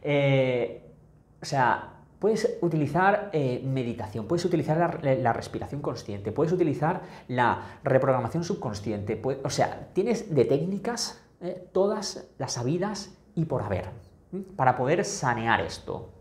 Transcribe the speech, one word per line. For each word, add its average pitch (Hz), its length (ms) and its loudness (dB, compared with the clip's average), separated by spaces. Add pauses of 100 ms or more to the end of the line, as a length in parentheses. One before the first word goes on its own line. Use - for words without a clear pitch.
Eh, 135 880 2 (520)
o - 20 -14
sea, 123 480 0 (260)
puedes - 440 0
utilizar, 170 720 2
eh, 131 280 0
meditación, 117 640 -4
puedes 170 200 0
utilizar 165 580 2
la, 135 120 4
la 120 180 4
respiración 117 480 -8
consciente, 104 500 -6
puedes 165 220 2
utilizar 170 480 0 (260)
la 123 560 0
reprogramación 131 580 2
subconsciente, 107 800 -4
pue-, 131 240 -4
o 143 60 -2
sea, - 420 -2
tienes 202 420 0
de 127 120 6
técnicas, 190 760 -2 (220)
eh, 180 300 -8
todas 202 540 0 (120)
las - 180 -4
habidas 175 600 -2 (160)
y 165 100 2
por 135 160 -2
haber, 101 300 -4 (440)
¿m? 190 100 -6 (120)
Para 127 200 6
poder 156 280 2
sanear 117 560 0
esto. - 500 -8 (100)